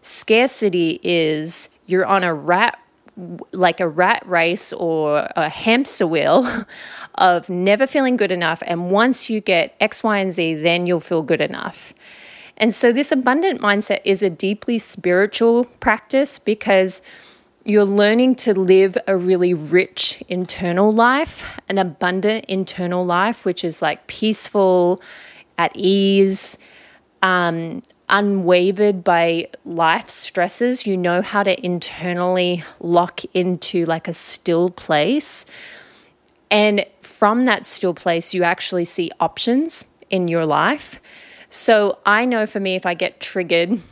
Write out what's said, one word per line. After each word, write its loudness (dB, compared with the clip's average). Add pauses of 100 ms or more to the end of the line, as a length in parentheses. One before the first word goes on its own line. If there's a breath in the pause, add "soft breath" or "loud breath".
Scarcity 0
is -2 (180)
you're 0
on 2
a 0
rat, 0 (760)
like 0
a 0
rat 0
race 0
or -2
a 0
hamster 0
wheel 2 (260 loud breath)
<laughs> -18
of 2
never 2
feeling 0
good 0
enough. -2
And -4
once 2
you -2
get 0
X, -4
Y, 2
and -2
Z, -2
then 0
you'll 0
feel -2
good 0
enough. -8 (640 loud breath)
And 2
so 2
this 0
abundant 0
mindset 0
is 0
a 2
deeply -4
spiritual 0 (160)
practice -2
because 0 (640 loud breath)
you're 4
learning 4
to 0
live 4 (100)
a 2
really 2
rich -2
internal 0
life, 0 (120)
an -2
abundant -2
internal -4
life, -2
which -4
is, -6
like, -4
peaceful, 0 (560 loud breath)
at 0
ease, 2 (680 loud breath)
um, -2 (260)
unwavered 2
by 2 (180)
life 0
stresses. -4
You -2
know 0
how -2
to -2
internally -2 (160 loud breath)
lock 0 (120)
into, -2
like, -4
a -8
still -2
place. -2 (1080 loud breath)
And 2 (160)
from 0
that 0
still -2
place, -2
you 0
actually -2
see -4 (100)
options -2 (260)
in 0
your 0
life. -2 (480 loud breath)
So 2
I 4
know 0
for -6
me, -2
if -6
I -2
get -6
triggered -2 (120)